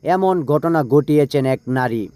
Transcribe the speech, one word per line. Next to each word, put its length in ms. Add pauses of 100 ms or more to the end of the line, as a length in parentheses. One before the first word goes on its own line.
(140)
এমন 200 (180)
ঘটনা 280 (140)
ঘটিয়েছেন 500 (100)
এক 60 (180)
নারী। 260 (120)